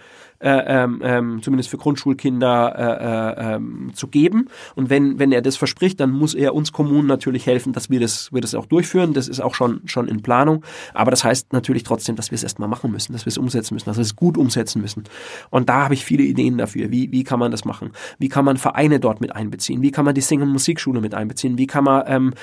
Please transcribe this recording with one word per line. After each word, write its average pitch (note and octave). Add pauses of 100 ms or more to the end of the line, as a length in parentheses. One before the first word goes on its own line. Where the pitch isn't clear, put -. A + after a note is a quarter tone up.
(400)
äh, C3+
ähm, A#2+
ähm, A#2+
zumindest C3
für C3+
Grundschulkinder, B2+
äh, A2+
äh, -
ähm, A#2
zu -
geben. F#3 (280)
Und C3
wenn, C#3
wenn C#3
er B2
das C3+
verspricht, F#3
dann C3
muss D3+
er C#3
uns D3+
Kommunen D3
natürlich C3
helfen, B2+
dass -
wir C3
das, -
wir B2+
das A#2
auch G#2+
durchführen. F3
Das C3+
ist B2+
auch B2
schon, A#2+
schon A#2
in A2
Planung. C3 (300)
Aber A2+
das B2+
heißt A#2+
natürlich B2
trotzdem, A2+
dass A2
wir A#2
es A2
erstmal -
machen A#2+
müssen, A#2
dass A#2
wir A2+
es -
umsetzen A#2+
müssen, A2
dass A2
wir A#2+
es G#2+
gut E3+
umsetzen A#2+
müssen. G#2 (460)
Und B2+
da C3
habe C#3
ich C3
viele C#3
Ideen B2+
dafür. A2+
Wie, B2+
wie C3
kann B2+
man A#2+
das A2+
machen? - (280)
Wie C3
kann C#3
man C3+
Vereine C#3+
dort A2
mit -
einbeziehen? A2+
Wie C#3
kann C#3+
man C#3+
die C3+
Sing- C#3+
und C#3+
Musikschule C3+
mit G2+
einbeziehen? A#2
Wie C3+
kann C#3
man, C3+
ähm, C3